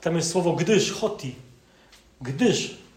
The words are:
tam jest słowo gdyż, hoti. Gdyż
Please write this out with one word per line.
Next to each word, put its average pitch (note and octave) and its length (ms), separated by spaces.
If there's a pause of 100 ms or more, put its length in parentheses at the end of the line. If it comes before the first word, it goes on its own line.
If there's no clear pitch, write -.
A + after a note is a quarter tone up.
tam E3+ 140
jest E3 160
słowo F3 220
gdyż, F3 380
hoti. G3+ 440 (840)
Gdyż D3+ 560 (200)